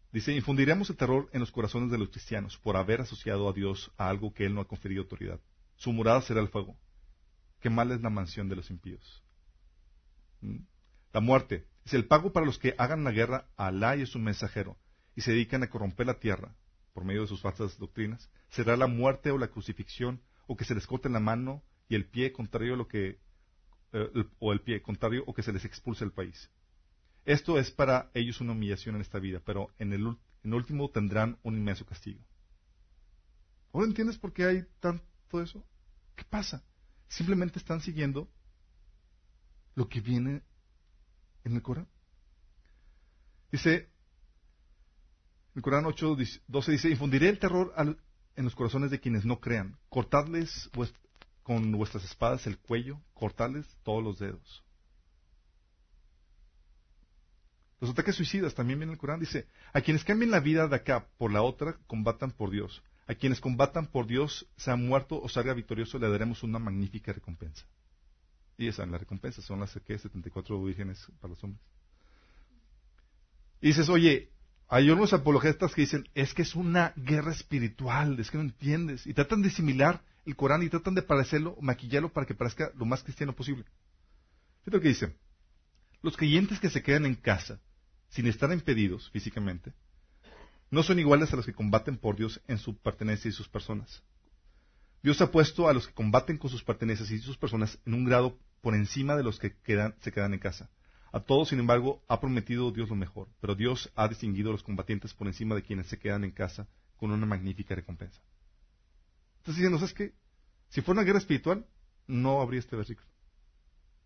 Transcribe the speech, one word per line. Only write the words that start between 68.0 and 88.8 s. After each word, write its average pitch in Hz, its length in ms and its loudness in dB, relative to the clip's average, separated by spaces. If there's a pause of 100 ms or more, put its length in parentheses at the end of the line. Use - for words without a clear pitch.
Y 117 120 -4
esa, 101 180 -6
la 85 140 -6
recompensa 101 420 -10
son 98 200 -8
las, 98 120 -8 (100)
¿qué? 107 140 -6
Setenta - 320 -12
y - 20 -12
cuatro 95 320 -6
vírgenes 95 400 -6 (160)
para 90 100 -14
los 87 140 -16
hombres. 101 220 -14 (2000)
Y 143 60 6
dices, 151 220 6
"Oye, 165 420 6 (360)
hay 139 240 8
unos 202 220 6
apologetas 147 600 4
que 156 80 2
dicen, 143 320 0
es - 220 0
que 175 80 2
es - 120 -6
una 170 400 2
guerra 147 360 0
espiritual, 131 880 0
es 107 100 -4
que 151 80 -4
no 156 60 -2
entiendes". 143 640 -2
Y - 80 -6
tratan 202 260 4
de 196 80 4
similar 151 540 4 (220)
el 147 100 -6
Corán 139 260 4
y 170 80 0
tratan 170 240 -2
de 185 80 2
parecerlo, 151 600 2
maquillarlo 135 520 -2
para 135 140 -2
que 117 80 -6
parezca 131 400 -4
lo 123 100 -4
más 127 160 0
cristiano 139 320 -6
posible. 127 320 -8 (920)
Fíjate 196 180 0
lo 170 40 2
que 156 80 8
dice. 104 280 2 (840)
"Los 165 120 -2
creyentes 180 440 4
que 180 100 0
se 135 140 -2
quedan 143 240 4
en 127 80 0
casa, 104 440 0 (520)
sin 120 160 0
estar 139 240 2
impedidos 110 580 2